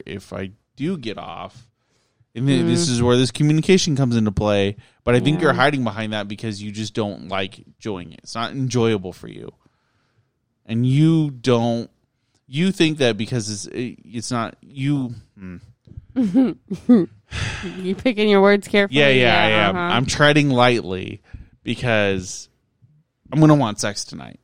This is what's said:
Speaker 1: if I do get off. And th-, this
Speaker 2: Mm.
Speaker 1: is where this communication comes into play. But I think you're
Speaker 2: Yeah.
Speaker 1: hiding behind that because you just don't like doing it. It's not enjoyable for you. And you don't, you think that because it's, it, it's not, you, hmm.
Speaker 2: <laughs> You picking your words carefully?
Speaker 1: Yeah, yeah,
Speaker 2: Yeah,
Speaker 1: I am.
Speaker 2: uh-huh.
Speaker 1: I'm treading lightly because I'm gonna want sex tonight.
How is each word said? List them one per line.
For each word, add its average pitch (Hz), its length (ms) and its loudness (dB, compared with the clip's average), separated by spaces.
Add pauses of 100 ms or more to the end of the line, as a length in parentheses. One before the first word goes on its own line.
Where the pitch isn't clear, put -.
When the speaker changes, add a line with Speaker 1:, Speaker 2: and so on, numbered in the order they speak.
Speaker 1:
if 95 280 -14
I 98 180 -10 (260)
do 165 200 -4
get 110 220 -10
off. 90 460 -16 (720)
And 120 120 -4
th-, 139 200 2
this 170 200 2
Speaker 2:
Mm. 131 40 -2
Speaker 1:
is 120 120 0
where 123 140 4
this 127 140 2
communication 156 640 2
comes 131 200 2
into 107 160 2
play. 101 460 0 (260)
But 120 120 2
I 123 40 4
think 151 220 0
you're 147 100 4
Speaker 2:
Yeah. 120 60 0
Speaker 1:
hiding 143 260 2
behind 110 300 -4
that 104 140 -6
because 104 340 -8
you 104 100 -10
just 107 220 -8
don't 95 360 -6
like 98 340 -6 (180)
doing 90 320 -8
it. - 100 -20
It's - 120 -16
not 113 160 -6
enjoyable 113 600 0
for - 160 -18
you. 52 260 -16 (1120)
And 117 200 -2
you 156 460 4
don't, 117 580 -2 (560)
you 165 260 -2
think 156 280 0
that 117 180 2
because 107 320 -4
it's, 101 180 -10
it, 120 380 -10
it's 110 260 -10
not, 113 300 -6
you, 135 540 -4 (220)
hmm. 92 200 -14 (580)
Speaker 2:
<laughs> 240 520 0 (1080)
You 185 200 -4
picking 214 340 0
your 196 120 6
words 202 260 4
carefully? 196 320 2
Speaker 1:
Yeah, 143 100 6
yeah, 131 40 6
Speaker 2:
Yeah, 117 300 4
Speaker 1:
I 107 60 2 (200)
am. 95 60 0
Speaker 2:
uh-huh. 175 200 -2
Speaker 1:
I'm 127 100 0
treading 147 440 4
lightly 104 720 0 (420)
because 104 840 -2 (840)
I'm 143 80 0
gonna 156 160 8
want 110 240 0
sex 107 260 -6
tonight. 60 380 -16